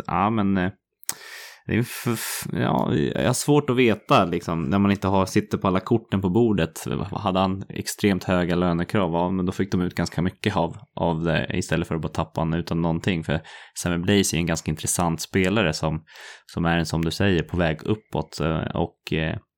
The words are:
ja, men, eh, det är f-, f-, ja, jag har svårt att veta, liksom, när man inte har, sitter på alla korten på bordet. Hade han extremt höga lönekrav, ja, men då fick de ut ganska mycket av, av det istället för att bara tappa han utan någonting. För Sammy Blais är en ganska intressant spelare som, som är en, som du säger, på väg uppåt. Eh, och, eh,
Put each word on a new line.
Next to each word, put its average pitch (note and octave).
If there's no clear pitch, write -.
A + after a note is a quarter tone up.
ja, F#2+
men, G2
eh, F#2
det -
är G#2
f-, -
f-, -
ja, -
jag C#2
har A#2
svårt D3
att B2
veta, A#2+
liksom, E2+
när D#2+
man G2+
inte G2
har, F#2+
sitter G2+
på G2+
alla F#2
korten A2
på G2
bordet. G2+
Hade F#2
han F#2+
extremt -
höga F2
lönekrav, F2
ja, F2
men F#2
då F#2
fick G2
de F#2+
ut F2
ganska E2
mycket F#2
av, E2
av E2+
det D#2+
istället -
för E2
att D#2+
bara D#2
tappa -
han D#2+
utan E2
någonting. E2
För D#2
Sammy F2
Blais F#2+
är -
en E2+
ganska E2
intressant E2
spelare F#2+
som, D#2+
som E2+
är E2+
en, E2
som D#2+
du D#2+
säger, F2+
på F2
väg D#2+
uppåt. -
Eh, D#2
och, -
eh, D#2+